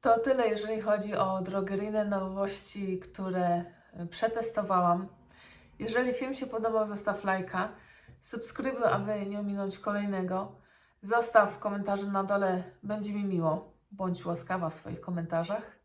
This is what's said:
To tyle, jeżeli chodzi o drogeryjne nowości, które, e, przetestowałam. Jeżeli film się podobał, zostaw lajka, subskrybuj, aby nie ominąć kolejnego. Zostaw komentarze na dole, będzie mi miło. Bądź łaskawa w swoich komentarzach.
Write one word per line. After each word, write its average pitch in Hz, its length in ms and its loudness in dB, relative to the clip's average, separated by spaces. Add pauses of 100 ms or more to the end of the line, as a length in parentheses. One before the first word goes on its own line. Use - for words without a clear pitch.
To 233 180 6
tyle, 254 300 4
jeżeli 214 320 -2
chodzi 208 340 0
o 190 280 2
drogeryjne 196 640 0
nowości, 196 920 -2
które, 180 640 0 (280)
e, 170 140 -10
przetestowałam. 196 1000 2 (720)
Jeżeli 247 360 2
film 262 200 -4
się 262 120 -6
podobał, 220 400 0
zostaw 202 380 -4
lajka, 190 480 -2 (480)
subskrybuj, - 640 -6
aby 202 420 2
nie 202 140 -4
ominąć 202 380 -4
kolejnego. 202 720 -2 (500)
Zostaw 226 560 6
komentarze 202 480 -2
na 196 180 0
dole, 196 380 2 (200)
będzie 208 300 -4
mi 202 120 -2
miło. 170 480 0 (200)
Bądź 185 320 -4
łaskawa 170 460 -2
w - 40 -14
swoich - 260 -10
komentarzach. 170 840 -4